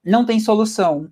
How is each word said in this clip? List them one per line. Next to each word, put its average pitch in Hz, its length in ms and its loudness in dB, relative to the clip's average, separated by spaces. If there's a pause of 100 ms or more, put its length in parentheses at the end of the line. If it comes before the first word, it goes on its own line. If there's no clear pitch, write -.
não 226 220 2
tem 226 140 0
solução. 202 720 0